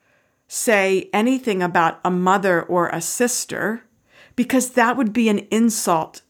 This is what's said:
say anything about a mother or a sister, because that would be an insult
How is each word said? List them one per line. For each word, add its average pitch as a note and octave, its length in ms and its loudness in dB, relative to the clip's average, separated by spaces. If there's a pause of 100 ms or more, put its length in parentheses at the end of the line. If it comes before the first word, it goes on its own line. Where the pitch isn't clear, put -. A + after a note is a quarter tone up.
(480)
say F#3+ 640 0
anything A3+ 500 0
about F3 420 0
a F3+ 60 0
mother F3+ 520 2
or F3 260 0
a D#3+ 140 -6
sister, - 800 -4 (540)
because B3+ 340 0
that A#3+ 260 0
would A3+ 160 0
be A3+ 160 2
an G#3 220 0
insult G#3+ 800 0